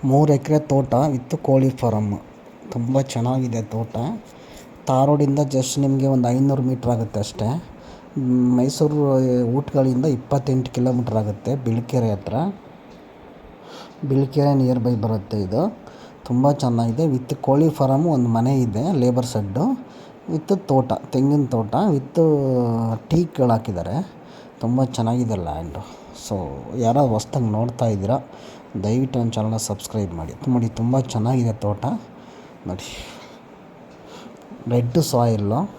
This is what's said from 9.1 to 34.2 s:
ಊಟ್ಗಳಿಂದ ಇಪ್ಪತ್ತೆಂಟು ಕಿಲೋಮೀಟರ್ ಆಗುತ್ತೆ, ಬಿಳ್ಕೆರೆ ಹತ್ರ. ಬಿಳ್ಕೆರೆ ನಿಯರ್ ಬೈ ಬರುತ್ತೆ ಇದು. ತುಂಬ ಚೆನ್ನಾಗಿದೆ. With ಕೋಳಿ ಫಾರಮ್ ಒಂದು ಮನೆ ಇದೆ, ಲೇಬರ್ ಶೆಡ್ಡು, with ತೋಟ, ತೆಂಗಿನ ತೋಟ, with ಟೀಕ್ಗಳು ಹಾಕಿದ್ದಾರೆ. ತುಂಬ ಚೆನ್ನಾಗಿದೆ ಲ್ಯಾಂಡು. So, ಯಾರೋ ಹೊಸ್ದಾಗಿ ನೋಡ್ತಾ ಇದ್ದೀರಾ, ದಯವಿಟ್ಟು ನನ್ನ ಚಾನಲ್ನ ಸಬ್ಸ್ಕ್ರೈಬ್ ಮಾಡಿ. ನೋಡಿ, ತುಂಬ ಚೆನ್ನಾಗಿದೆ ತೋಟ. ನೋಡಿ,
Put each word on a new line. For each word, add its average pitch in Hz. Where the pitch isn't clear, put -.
ಊಟ್ಗಳಿಂದ 135
ಇಪ್ಪತ್ತೆಂಟು 131
ಕಿಲೋಮೀಟರ್ 123
ಆಗುತ್ತೆ, 110
ಬಿಳ್ಕೆರೆ 117
ಹತ್ರ. 98
ಬಿಳ್ಕೆರೆ 139
ನಿಯರ್ 127
ಬೈ 120
ಬರುತ್ತೆ 107
ಇದು. 101
ತುಂಬ 131
ಚೆನ್ನಾಗಿದೆ. 120
With 131
ಕೋಳಿ 147
ಫಾರಮ್ 143
ಒಂದು 127
ಮನೆ 123
ಇದೆ, 120
ಲೇಬರ್ 123
ಶೆಡ್ಡು, 123
with 175
ತೋಟ, 131
ತೆಂಗಿನ 139
ತೋಟ, 113
with 131
ಟೀಕ್ಗಳು 160
ಹಾಕಿದ್ದಾರೆ. 101
ತುಂಬ 123
ಚೆನ್ನಾಗಿದೆ 120
ಲ್ಯಾಂಡು. 80
So, 110
ಯಾರೋ 123
ಹೊಸ್ದಾಗಿ 117
ನೋಡ್ತಾ 117
ಇದ್ದೀರಾ, 107
ದಯವಿಟ್ಟು 127
ನನ್ನ 117
ಚಾನಲ್ನ 110
ಸಬ್ಸ್ಕ್ರೈಬ್ 101
ಮಾಡಿ. 80
ನೋಡಿ, 117
ತುಂಬ 120
ಚೆನ್ನಾಗಿದೆ 120
ತೋಟ. 104
ನೋಡಿ, 92